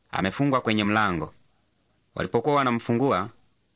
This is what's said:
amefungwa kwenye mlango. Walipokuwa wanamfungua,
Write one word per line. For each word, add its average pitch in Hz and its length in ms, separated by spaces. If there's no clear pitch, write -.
amefungwa 131 500
kwenye 107 240
mlango. 98 500
Walipokuwa 131 400
wanamfungua, 120 720